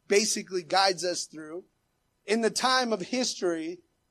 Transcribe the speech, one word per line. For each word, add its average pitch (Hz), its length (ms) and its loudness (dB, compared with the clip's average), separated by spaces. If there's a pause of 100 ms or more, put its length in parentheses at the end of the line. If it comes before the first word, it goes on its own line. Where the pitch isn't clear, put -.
basically 196 540 0
guides 180 420 2
us 175 200 -4
through. 156 380 -14 (640)
In 226 140 2
the 220 80 4
time 254 420 2
of 208 100 -2
history, 180 800 -2 (300)